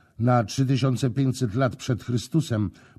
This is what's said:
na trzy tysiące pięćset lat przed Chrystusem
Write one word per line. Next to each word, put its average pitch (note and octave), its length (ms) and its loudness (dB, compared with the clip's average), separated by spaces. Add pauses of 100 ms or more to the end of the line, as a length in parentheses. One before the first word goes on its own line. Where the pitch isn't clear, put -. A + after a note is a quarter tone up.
(180)
na A#2+ 260 4
trzy C3+ 220 0
tysiące C3 440 0
pięćset B2+ 440 -2
lat B2+ 220 0
przed - 280 -4
Chrystusem A#2+ 680 0 (280)